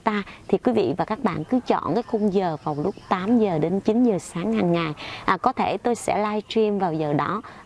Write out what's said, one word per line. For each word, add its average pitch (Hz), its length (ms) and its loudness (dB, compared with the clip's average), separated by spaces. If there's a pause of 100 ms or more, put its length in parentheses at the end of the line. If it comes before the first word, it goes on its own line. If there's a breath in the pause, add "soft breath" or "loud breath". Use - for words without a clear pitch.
Ta", 208 200 0 (240 loud breath)
thì 196 100 2
quý 254 160 2
vị 156 240 2
và 160 80 0
các 220 180 -4
bạn 160 200 0
cứ 254 240 0
chọn 180 260 0
cái 233 100 0
khung 208 300 0
giờ 180 300 2
vào 151 200 -4
lúc 196 120 -2 (140)
tám 202 300 2
giờ 185 200 2
đến 170 200 0
chín 220 240 2
giờ 214 160 4
sáng 190 340 -4
hàng 190 180 2
ngày. 165 220 0 (320 loud breath)
À, 190 120 0
có 254 160 0
thể 185 240 -2
tôi 240 180 0
sẽ - 220 -2
live 214 320 -2
stream 208 300 2
vào 180 140 0
giờ 151 200 -2
đó, 147 280 0 (240 loud breath)